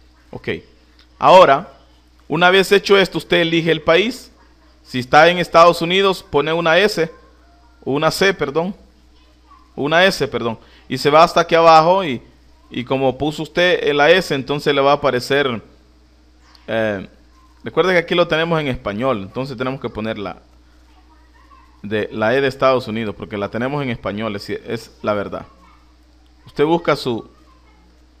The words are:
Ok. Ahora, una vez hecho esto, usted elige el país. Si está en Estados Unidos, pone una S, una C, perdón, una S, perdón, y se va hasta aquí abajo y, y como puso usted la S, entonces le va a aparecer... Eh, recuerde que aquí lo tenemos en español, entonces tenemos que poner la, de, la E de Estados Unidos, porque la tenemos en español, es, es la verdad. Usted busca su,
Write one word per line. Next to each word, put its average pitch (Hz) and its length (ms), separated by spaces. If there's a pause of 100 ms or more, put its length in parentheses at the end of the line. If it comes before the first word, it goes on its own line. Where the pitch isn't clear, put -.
(320)
Ok. - 180 (720)
Ahora, 160 540 (560)
una 170 200
vez 190 220
hecho 196 260
esto, 185 200
usted 175 200
elige 165 340
el 156 100
país. 190 500 (520)
Si - 160
está 147 300
en 180 100
Estados 170 420
Unidos, 185 480
pone 151 240
una 170 240
S, 180 340 (720)
una 151 260
C, 190 240
perdón, 160 400 (1040)
una 160 300
S, 185 240
perdón, 113 280 (300)
y 131 100
se 143 120
va 156 140
hasta 175 180
aquí 165 140
abajo 165 480
y, 127 180 (480)
y 123 160
como 131 320
puso 151 260
usted 175 500
la 143 180
S, 175 220
entonces 143 400
le 139 80
va 139 100
a 147 40
aparecer... 131 680 (1040)
Eh, 110 400 (560)
recuerde 180 300
que 175 60
aquí 170 160
lo 175 120
tenemos 160 320
en 147 100
español, 113 540
entonces 123 340
tenemos 131 240
que 117 80
poner 107 280
la, 95 200 (1400)
de, 104 300
la 110 220
E 139 80
de 139 60
Estados 131 400
Unidos, 110 300
porque 101 200
la 101 120
tenemos 135 340
en 131 60
español, 107 460
es, 101 140
es 113 420 (100)
la 107 120
verdad. 95 320 (1000)
Usted - 180
busca 165 320
su, 117 340 (920)